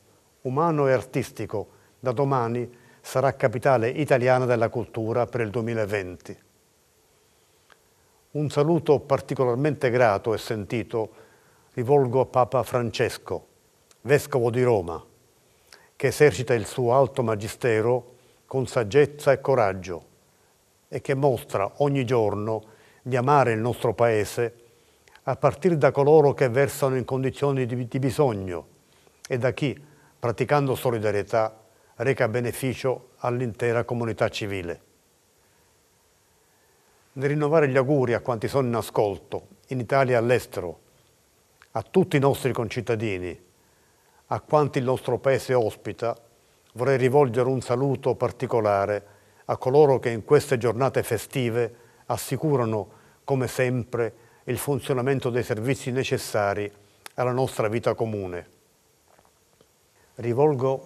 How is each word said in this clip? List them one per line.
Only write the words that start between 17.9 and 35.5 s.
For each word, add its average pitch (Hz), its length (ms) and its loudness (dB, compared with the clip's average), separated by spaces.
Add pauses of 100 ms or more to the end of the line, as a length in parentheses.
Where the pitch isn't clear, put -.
con 131 200 -4
saggezza 135 680 2
e 131 80 2
coraggio 95 640 -2 (840)
e 143 120 -8
che 143 140 -4
mostra 123 600 0
ogni 139 280 0
giorno 107 600 -2 (360)
di 123 160 -4
amare 127 360 4
il 110 80 -2
nostro 113 340 -2
Paese, 117 600 0 (680)
a 131 120 -4
partire 160 420 0
da 135 140 4
coloro 143 420 6
che 135 140 2
versano 131 480 0
in 123 80 -4
condizioni 131 600 -2
di, 123 220 -6
di 135 140 -6
bisogno 104 640 -2 (640)
e 135 100 -2
da 123 140 0
chi, 127 280 -4 (380)
praticando 131 560 0
solidarietà, 110 840 -2 (360)
reca 123 320 0
beneficio 120 920 -4
all'intera 120 640 -2
comunità 117 440 -2
civile. 95 520 -8 (2250)